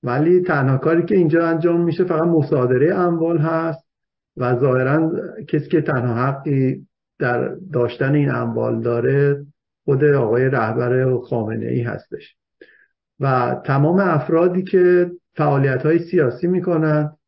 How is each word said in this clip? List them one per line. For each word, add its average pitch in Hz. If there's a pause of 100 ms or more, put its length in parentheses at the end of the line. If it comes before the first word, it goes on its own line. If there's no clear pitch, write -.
ولی 156
تنها 139
کاری 165
که 202
اینجا 170
انجام 170
می‌شه 170
فقط 165
مصادرهٔ 147
اموال 170
هست 160 (520)
و 123
ظاهراً 135 (360)
کسی 151
که 165
تنها 127
حقی 135 (340)
در 123 (180)
داشتن 123
این 143
اموال 117
داره 139 (400)
خود 139
آقای 131
رهبر 123
خامنه‌ای 117
هستش - (840)
و 127 (100)
تمام 147
افرادی 175
که 180 (220)
فعالیت‌های 143
سیاسی 165
می‌کنن 160 (140)